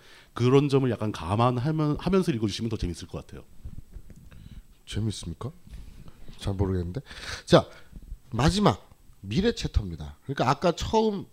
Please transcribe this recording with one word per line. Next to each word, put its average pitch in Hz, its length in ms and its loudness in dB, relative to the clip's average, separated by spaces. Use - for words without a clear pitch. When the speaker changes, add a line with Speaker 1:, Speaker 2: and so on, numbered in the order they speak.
Speaker 1:
그런 135 340 6
점을 135 220 4
약간 107 200 0
감안하면, 123 880 0
하면서 180 340 2
읽어주시면 110 360 -2
더 110 80 -2
재밌을 87 320 -6
것 73 180 -12
같아요. - 180 -16
Speaker 2:
재밌습니까? 101 640 -6
잘 98 160 -4
모르겠는데. 92 460 0
자, - 200 6
마지막 151 600 2
미래 139 340 0
챕터입니다. 82 720 -4
그러니까 131 260 0
아까 165 220 2
처음 220 600 0